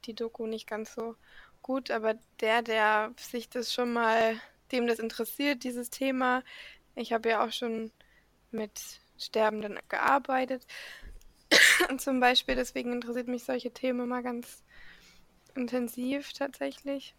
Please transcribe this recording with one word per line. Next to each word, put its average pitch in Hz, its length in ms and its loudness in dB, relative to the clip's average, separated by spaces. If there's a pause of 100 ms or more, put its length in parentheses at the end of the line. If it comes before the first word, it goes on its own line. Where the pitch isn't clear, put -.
die 226 80 -8
Doku 226 320 -6
nicht 220 220 -6
ganz 220 260 -6
so 226 220 -6 (480)
gut, 262 260 -2
aber 220 260 2 (240)
der, 226 220 4
der 220 560 2
sich - 320 -8
das 240 240 -4
schon 240 200 0
mal, 226 460 4 (320)
dem 240 140 2
das 233 140 2
interessiert, 240 640 -2
dieses 247 260 -4
Thema, 254 540 0 (500)
ich 233 200 -4
habe 226 160 2
ja 220 140 4
auch 226 80 0
schon 226 400 -6 (600)
mit - 500 -8 (160)
Sterbenden 214 640 0 (100)
gearbeitet, 262 760 2 (840)
<coughs> - 480 6
zum 262 220 0
Beispiel, 247 340 6
deswegen 247 400 -2
interessiert 240 340 -4
mich 247 160 -4
solche 247 280 -2
Themen 247 300 -2
immer 247 200 -2
ganz 240 420 -8 (920)
intensiv 247 760 -2
tatsächlich. 277 840 -6